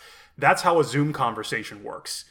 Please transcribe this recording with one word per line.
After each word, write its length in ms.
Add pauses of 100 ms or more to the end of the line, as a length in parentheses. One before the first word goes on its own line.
(380)
that's 260
how 140
a 60
Zoom 300
conversation 720
works. 460